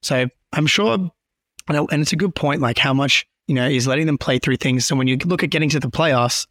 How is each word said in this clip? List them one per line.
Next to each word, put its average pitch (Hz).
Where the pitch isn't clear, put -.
So 127
I'm 156
sure, 214
and, 185
and 151
it's 151
a 170
good 175
point, 143
like, 120
how 135
much, 135
you -
know, 127
is 131
letting 139
them 147
play 127
through 131
things. 127
So 143
when 131
you 131
look 175
at 156
getting 156
to 147
the 127
playoffs 127